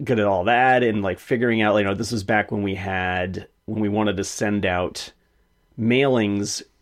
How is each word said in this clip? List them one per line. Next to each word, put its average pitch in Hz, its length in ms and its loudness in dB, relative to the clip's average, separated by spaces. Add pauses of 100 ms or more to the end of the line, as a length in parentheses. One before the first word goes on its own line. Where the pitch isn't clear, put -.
good 123 160 0
at 104 80 2
all 95 160 0
that, 123 400 4
and, 107 180 0
like, 95 160 -2
figuring 117 440 0
out, 107 160 4
you 101 80 2
know, 98 80 0
this 104 180 -4
was 104 140 -4
back 107 260 0
when 104 100 -2
we 98 140 -2
had, 92 720 -4 (200)
when 110 120 -6
we 107 80 0
wanted 104 300 0
to 95 80 -4
send 104 400 -2
out 90 480 -4 (640)
mailings, 113 840 2 (200)